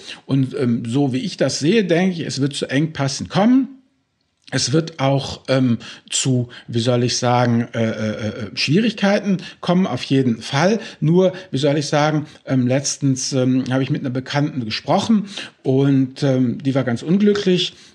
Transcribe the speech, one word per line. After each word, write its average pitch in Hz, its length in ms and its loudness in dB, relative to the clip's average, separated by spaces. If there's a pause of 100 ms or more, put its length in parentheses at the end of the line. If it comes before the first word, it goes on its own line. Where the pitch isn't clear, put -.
(280)
Und, 135 260 0
ähm, 120 320 -2
so 131 260 0
wie 123 100 -2
ich - 160 -6
das 135 200 0
sehe, 196 260 2
denke 170 380 2
ich, 127 60 -6
es - 120 -6
wird 139 140 0
zu - 140 -6
Engpässen 139 600 -2
kommen. 240 500 2 (760)
Es 127 200 -2
wird 160 260 0
auch, 135 480 -2
ähm, 127 300 2 (320)
zu, 123 400 -2 (180)
wie 117 140 -2
soll 123 240 2
ich 117 100 -2
sagen, 120 580 2
äh, 113 100 0
äh, 110 40 0
äh, 107 640 -6
Schwierigkeiten 202 840 0 (240)
kommen, 185 260 2
auf 127 160 -6
jeden 123 380 0
Fall. 185 400 0 (180)
Nur, 175 320 4 (200)
wie 135 60 -4
soll 143 200 2
ich 147 80 -2
sagen, 151 400 0 (200)
ähm, 131 220 2
letztens, 135 640 0
ähm, 131 400 2
habe 131 100 0
ich 127 80 -2
mit - 120 -2
einer 139 80 -6
Bekannten 135 560 -4
gesprochen 185 640 0 (340)
und, 135 600 2
ähm, 131 380 2
die 135 140 0
war 135 80 2
ganz 117 180 -2
unglücklich, 190 760 2 (200)